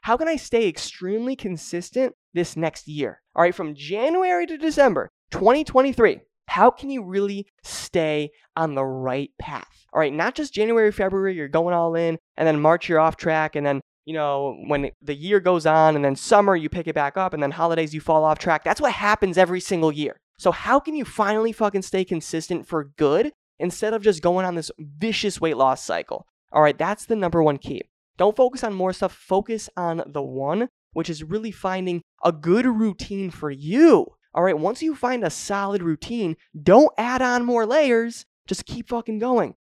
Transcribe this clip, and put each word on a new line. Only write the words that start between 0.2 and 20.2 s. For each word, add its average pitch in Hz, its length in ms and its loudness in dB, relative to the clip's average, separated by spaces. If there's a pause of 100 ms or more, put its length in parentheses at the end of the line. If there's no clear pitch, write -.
I 320 80 0
stay 233 320 0
extremely 214 680 -6
consistent 185 800 -6 (200)
this 170 220 -2
next 160 320 -6
year?" 147 340 -6 (140)
All 160 60 2
right, 175 140 2
from 151 200 -10
January 330 720 -2
to 320 100 -10
December 277 520 2 (220)
twenty 254 320 2
twenty-three, 254 560 2 (280)
how 220 220 6
can 277 200 -8
you 262 140 -6
really 196 440 -4 (160)
stay 151 680 -2 (240)
on 160 200 -2
the 135 80 0
right 131 560 -4
path? - 540 -14
All - 60 0
right, 143 140 2
not 180 220 -2
just - 180 -8
January, 220 380 2
February, 190 440 -2
you're 151 120 -6
going 170 260 0
all 170 220 2
in, 165 220 0 (180)
and 160 120 0
then 151 120 2
March, 165 300 2
you're 160 100 4
off 156 160 2
track, 156 400 -2
and 143 100 -2
then, 139 160 0 (240)
you 156 80 -10
know, 139 440 -4 (100)
when 143 240 -2 (100)
the 143 140 -8
year 190 240 2
goes 175 260 2
on, 156 300 6
and 143 80 0
then 139 120 2
summer, 202 400 4
you 151 140 -4
pick 170 180 -8
it 156 80 -4
back 143 220 -2
up, 185 160 -2
and 151 80 -4
then 139 100 0
holidays, 165 420 -2
you 156 80 -8
fall 156 220 4
off 156 160 2
track. 160 240 0
That's - 180 -2
what 302 120 2
happens 208 440 0
every 185 240 2
single 160 300 0
year. 147 260 -6 (200)